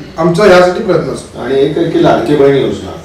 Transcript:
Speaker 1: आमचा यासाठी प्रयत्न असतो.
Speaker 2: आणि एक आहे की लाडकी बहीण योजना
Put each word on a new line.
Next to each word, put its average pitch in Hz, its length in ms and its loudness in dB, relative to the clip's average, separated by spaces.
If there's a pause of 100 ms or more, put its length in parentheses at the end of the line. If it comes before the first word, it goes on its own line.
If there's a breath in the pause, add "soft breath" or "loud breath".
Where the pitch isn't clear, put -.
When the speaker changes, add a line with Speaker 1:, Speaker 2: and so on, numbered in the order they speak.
(180)
Speaker 1:
आमचा 170 280 2
यासाठी 180 360 4
प्रयत्न 143 320 -2
असतो. - 260 -16
Speaker 2:
आणि 135 200 -2
एक 151 180 0
आहे 160 120 -2
की 165 140 0
लाडकी 151 320 0
बहीण 139 200 4
योजना 104 340 -4 (140)